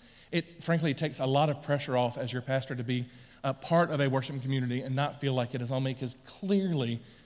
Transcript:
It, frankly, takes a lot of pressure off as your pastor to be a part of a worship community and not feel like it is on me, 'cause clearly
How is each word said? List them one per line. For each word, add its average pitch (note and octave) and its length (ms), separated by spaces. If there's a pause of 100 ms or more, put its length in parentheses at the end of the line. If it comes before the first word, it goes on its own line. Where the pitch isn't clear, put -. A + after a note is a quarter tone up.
(300)
It, - 320
frankly, E3 320
takes C#3 240
a C3 80
lot C#3 220
of - 140
pressure C#3+ 340
off B2 220
as B2 140
your B2 100
pastor C3 320
to B2 100
be B2 220 (360)
a C3+ 120
part E3+ 360
of D3 100
a C#3 80
worship C3 340
community B2+ 400
and C3 120
not C#3+ 260
feel C3+ 120
like B2 220
it B2 80
is A#2+ 80
on C3+ 120
me, C3+ 120
'cause A#2+ 220 (100)
clearly E3+ 720 (260)